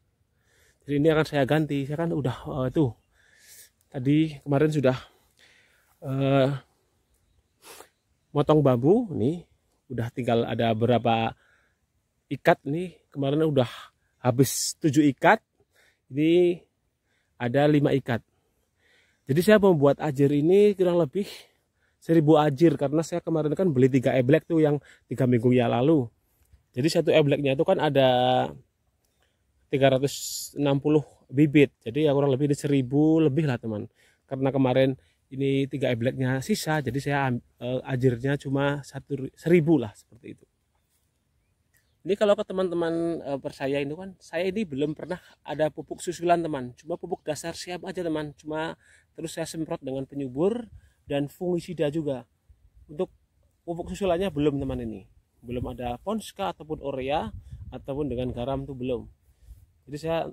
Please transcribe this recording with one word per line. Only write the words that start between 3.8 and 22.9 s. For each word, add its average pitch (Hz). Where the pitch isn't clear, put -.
tadi 147
kemarin 147
sudah, 131
eh, 135
motong 151
bambu. 156
Nih 139
udah 117
tinggal 117
ada 113
berapa 113
ikat 165
nih. 165
Kemarin 143
udah 135
habis -
tujuh 151
ikat. 185
Ini 170
ada 127
lima 147
ikat. 131
Jadi 143
saya 214
membuat 147
ajir 143
ini 185
kurang 180
lebih 175
seribu 160
ajir, 151
karena 143